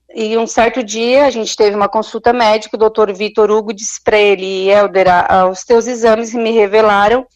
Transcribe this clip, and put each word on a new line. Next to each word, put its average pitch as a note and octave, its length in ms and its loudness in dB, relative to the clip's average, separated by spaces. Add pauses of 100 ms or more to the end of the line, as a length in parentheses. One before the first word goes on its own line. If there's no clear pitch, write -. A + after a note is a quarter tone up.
(160)
e A3 220 -4
um A3+ 100 -2
certo A#3 340 -2
dia A#3 440 0
a C#4 40 2
gente A3+ 280 -6
teve G#3 180 2
uma G3+ 140 -2
consulta A3 420 -2
médica, A3 460 0
o - 20 -6
doutor G#3+ 320 0
Vitor G#3 400 -2
Hugo G#3+ 220 -2
disse - 280 -12
pra A3 160 0
ele, F#3+ 520 0
"Helder, F#3+ 400 2
a, F3+ 300 2
a, F#3 100 2
os F#3 140 -8
teus A#3 240 2
exames A3+ 460 -2
me A#3 180 -2
revelaram G#3+ 760 2 (100)